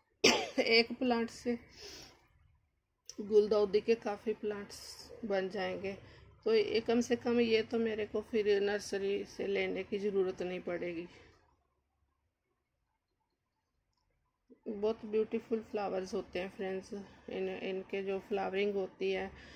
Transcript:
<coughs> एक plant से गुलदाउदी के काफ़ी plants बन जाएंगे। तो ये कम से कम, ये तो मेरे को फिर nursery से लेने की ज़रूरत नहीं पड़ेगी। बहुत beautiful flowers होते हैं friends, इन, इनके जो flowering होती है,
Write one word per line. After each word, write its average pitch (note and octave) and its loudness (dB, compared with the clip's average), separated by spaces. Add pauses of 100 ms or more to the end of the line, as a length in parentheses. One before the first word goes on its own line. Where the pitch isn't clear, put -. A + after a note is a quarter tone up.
(260)
<coughs> - 2
एक A#3 4
plant A#3 0
से A#3+ -2 (1600)
गुलदाउदी G#3 4
के A3+ 4
काफ़ी A3 -2
plants - -8 (140)
बन G3 0
जाएंगे। F#3 -4 (520)
तो A3 4
ये G#3+ 4
कम A#3 4
से A#3+ 2
कम, A#3+ 2
ये A3+ 4
तो A3 -2
मेरे G#3+ 0
को G#3+ -4
फिर G#3 2
nursery G3+ 0
से G3 -8
लेने F#3+ 0
की G3+ -4
ज़रूरत F#3+ 0
नहीं F3+ -4
पड़ेगी। F3 -4 (3500)
बहुत G#3+ -2
beautiful A3 -2
flowers F#3+ -4
होते F#3 -6
हैं F#3+ -4
friends, F#3+ -6 (360)
इन, F#3+ -4
इनके F#3+ -6
जो F#3+ -2
flowering G3 -2
होती F#3+ -2
है, F#3+ -4 (260)